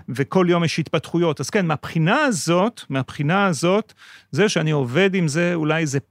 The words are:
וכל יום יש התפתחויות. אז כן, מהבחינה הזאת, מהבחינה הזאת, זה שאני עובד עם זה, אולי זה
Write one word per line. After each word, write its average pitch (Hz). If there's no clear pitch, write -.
וכל 139
יום 175
יש 160
התפתחויות. 165
אז 139
כן, 196
מהבחינה 165
הזאת, 185
מהבחינה 156
הזאת, 180
זה 190
שאני 160
עובד 151
עם 180
זה, 175
אולי 160
זה 139